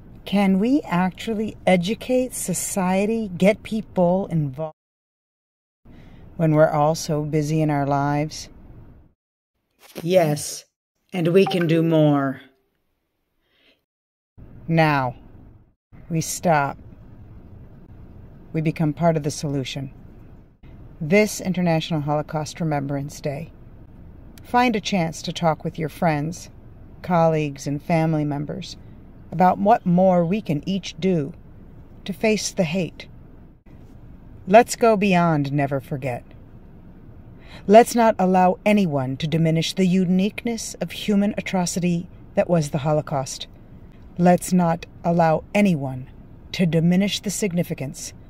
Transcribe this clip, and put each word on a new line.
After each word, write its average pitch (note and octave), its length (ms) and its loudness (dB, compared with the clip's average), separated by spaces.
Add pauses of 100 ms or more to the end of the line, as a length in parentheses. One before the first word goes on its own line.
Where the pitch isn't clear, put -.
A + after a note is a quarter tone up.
(240)
Can F#3+ 340 2
we B3+ 240 2
actually G3+ 840 -4
educate A3 640 0
society, G3 1040 -2
get F#3 260 4
people F#3+ 680 0
involved D#3 480 -4 (1600)
when D#3+ 160 2
we're D3+ 180 6
all D3+ 240 2
so D3+ 300 -4
busy D#3 360 -2
in D#3 80 2
our C#3+ 160 0
lives? C#3+ 640 -2 (1500)
Yes, D#3+ 640 0 (480)
and F3 160 0
we F#3+ 160 6
can F#3+ 220 0
do E3 160 2
more. D3 580 2 (2250)
Now, D3+ 500 2 (920)
we D#3+ 140 -2
stop. D3 560 0 (1700)
We E3 80 -4
become D#3 320 0
part E3 240 2
of D3+ 60 -4
the D3 80 -4
solution. C#3 640 -6 (1080)
This G3+ 400 0
International E3+ 640 -2
Holocaust D3+ 580 -4
Remembrance C#3+ 600 -6
Day, D3+ 300 -8 (920)
find B3 340 2
a G3+ 40 -4
chance E3 420 -4
to F3 100 -8
talk D#3+ 320 -2
with E3 140 -8
your D#3+ 100 -4
friends, D#3 600 -4 (500)
colleagues, D#3+ 680 0
and C#3+ 160 -4
family D#3+ 420 0
members D3 520 -8 (540)
about F3+ 260 2
what G3+ 300 2
more F3+ 360 4
we F#3 200 -2
can D3 260 -4
each F#3+ 320 -6
do E3+ 320 -2 (720)
to - 80 -8
face G#3+ 400 -2
the F#3+ 120 -2
hate. E3 440 -6 (1400)
Let's A3 300 6
go A3+ 220 4
beyond E3+ 520 2
never C#3 300 0
forget. C3 420 -8 (1400)
Let's A3 280 8
not A3+ 240 4
allow F#3 480 4
anyone D3 500 0
to D#3+ 100 -6
diminish D#3+ 460 0
the F#3+ 140 0
uniqueness F#3+ 880 0
of - 180 -8
human G#3 460 0
atrocity F3+ 680 -2 (280)
that G3+ 160 0
was E3 180 2
the D#3 100 -4
Holocaust. D3 680 -2 (720)
Let's F3 340 4
not E3+ 320 2 (180)
allow E3+ 420 2 (100)
anyone C#3 560 0 (420)
to F#3 140 0
diminish F3 540 2
the G#3 100 -8
significance E3+ 840 -4 (180)